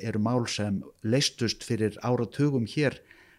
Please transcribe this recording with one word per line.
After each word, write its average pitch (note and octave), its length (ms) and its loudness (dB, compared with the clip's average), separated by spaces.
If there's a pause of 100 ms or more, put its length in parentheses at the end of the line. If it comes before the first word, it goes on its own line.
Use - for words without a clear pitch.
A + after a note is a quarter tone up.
eru G#2+ 160 -2
mál A#2 280 2
sem G#2 360 -2 (220)
leystust A#2 600 0
fyrir G#2+ 380 0
áratugum B2 640 0
hér D3 300 0 (400)